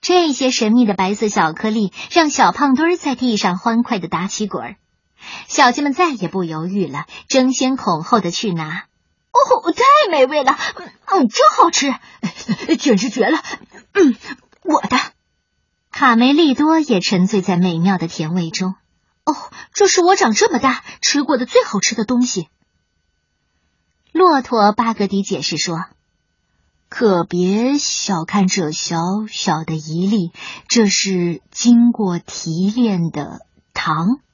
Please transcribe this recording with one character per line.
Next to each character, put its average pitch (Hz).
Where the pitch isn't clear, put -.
这 349
些 262
神 220
秘 240
的 202
白 190
色 214
小 165
颗 220
粒 214
让 320
小 254
胖 277
墩 320
儿 359
在 277
地 247
上 185
欢 226
快 233
地 175
打 180
起 -
滚 170
儿。 120
小 254
鸡 294
们 285
再 349
也 196
不 185
犹 160
豫 190
了， 143
争 262
先 262
恐 170
后 226
地 175
去 196
拿。 160
“哦， 494
太 -
美 285
味 285
了， 277
嗯， 359
嗯， 339
真 571
好 370
吃， 277
简 240
直 214
绝 220
了！ 294
嗯， 311
我 311
的。” 247
卡 247
梅 247
利 294
多 311
也 247
沉 185
醉 202
在 185
美 175
妙 185
的 170
甜 165
味 170
中。 190
“哦， 294
这 403
是 370
我 359
长 240
这 403
么 302
大 254
吃 -
过 285
的 240
最 466
好 202
吃 -
的 220
东 247
西。” 196
骆 320
驼 214
巴 226
格 208
迪 196
解 170
释 -
说， 170
可 185
别 208
小 180
看 196
这 180
小 165
小 160
的 160
一 156
粒， 196
这 220
是 180
经 240
过 185
提 170
炼 202
的 -
糖 170